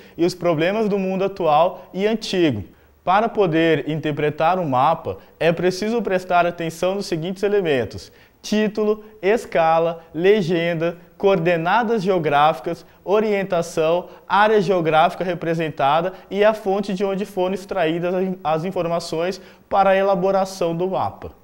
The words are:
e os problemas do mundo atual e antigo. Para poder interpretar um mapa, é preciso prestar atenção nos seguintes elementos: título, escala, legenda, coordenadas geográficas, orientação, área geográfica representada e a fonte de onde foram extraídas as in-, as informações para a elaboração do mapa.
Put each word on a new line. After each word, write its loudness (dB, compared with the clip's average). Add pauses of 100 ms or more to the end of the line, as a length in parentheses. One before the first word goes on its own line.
(180)
e 2
os 0
problemas 0
do 0
mundo -2
atual 0
e -2
antigo. 0 (400)
Para 2
poder 2
interpretar -2
um -4
mapa, 0 (240)
é 2
preciso -2
prestar 0
atenção -2
nos -6
seguintes -6
elementos: -2 (300)
título, -2 (180)
escala, 0
legenda, 0 (180)
coordenadas 2
geográficas, 0 (180)
orientação, 0 (200)
área 4
geográfica 2
representada -2 (180)
e 2
a 6
fonte -2
de -4
onde -2
foram -2
extraídas -2
as 0
in-, -4
as -2
informações -4 (280)
para 4
a 4
elaboração 0
do -2
mapa. -6 (140)